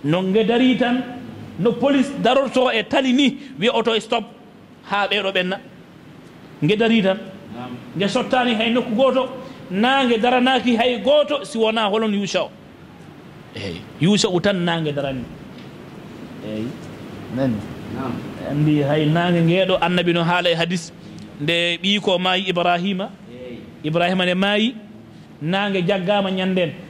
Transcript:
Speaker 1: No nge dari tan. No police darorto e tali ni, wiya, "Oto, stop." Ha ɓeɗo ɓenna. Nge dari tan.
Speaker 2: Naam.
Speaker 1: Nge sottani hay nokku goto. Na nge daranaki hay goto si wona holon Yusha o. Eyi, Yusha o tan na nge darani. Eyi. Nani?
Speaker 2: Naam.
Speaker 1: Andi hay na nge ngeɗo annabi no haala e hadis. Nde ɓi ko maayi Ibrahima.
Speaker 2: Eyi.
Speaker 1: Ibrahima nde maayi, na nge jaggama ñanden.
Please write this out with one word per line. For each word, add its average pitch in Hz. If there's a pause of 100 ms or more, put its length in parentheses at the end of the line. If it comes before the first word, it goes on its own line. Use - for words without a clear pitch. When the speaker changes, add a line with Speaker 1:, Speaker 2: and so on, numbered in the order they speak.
Speaker 1:
No 165
nge 190
dari 247
tan. 247 (560)
No 220
police 269 (120)
darorto 254
e 226
tali 262
ni, 269 (220)
wiya, 226
"Oto, 226
stop." 226 (600)
Ha 202
ɓeɗo 196
ɓenna. 185 (1040)
Nge 185
dari 226
tan. 190 (380)
Speaker 2:
Naam. - (260)
Speaker 1:
Nge 196
sottani 247
hay 226
nokku 240
goto. 262 (420)
Na 254
nge 240
daranaki 247
hay 240
goto 285
si 208
wona 220
holon 214
Yusha 190
o. - (1040)
Eyi, 95 (200)
Yusha 202
o 180
tan 190
na 170
nge 151
darani. 135 (1200)
Eyi. 107 (680)
Nani? 127 (400)
Speaker 2:
Naam. 123 (380)
Speaker 1:
Andi 147
hay 151
na 170
nge 170
ngeɗo 180
annabi 175
no 170
haala 175
e 170
hadis. 170 (500)
Nde 170
ɓi 202
ko 190
maayi 185
Ibrahima. 175 (220)
Speaker 2:
Eyi. 123 (240)
Speaker 1:
Ibrahima 175
nde 180
maayi, 208 (680)
na 190
nge 190
jaggama 196
ñanden. 185 (180)